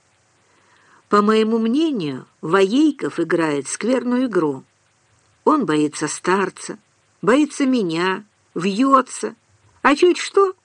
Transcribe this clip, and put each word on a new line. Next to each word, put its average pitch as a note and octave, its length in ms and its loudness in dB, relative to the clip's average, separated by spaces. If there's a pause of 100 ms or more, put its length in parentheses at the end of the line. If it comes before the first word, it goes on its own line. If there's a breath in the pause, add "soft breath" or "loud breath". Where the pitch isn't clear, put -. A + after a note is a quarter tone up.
(1080 soft breath)
По G#3 140 4
моему A3 360 2
мнению, A3+ 680 -2 (160)
Воейков G3 760 0
играет E3 480 -2
скверную B3 600 -2
игру. D#3+ 360 -2 (800)
Он C#4+ 200 2
боится D3+ 440 -2
старца, - 720 -4 (440)
боится C#4 420 2
меня, F#3+ 600 -2 (300)
вьётся, A3+ 840 0 (440)
а C4+ 160 2
чуть F4 220 4
что, G4 360 0 (100)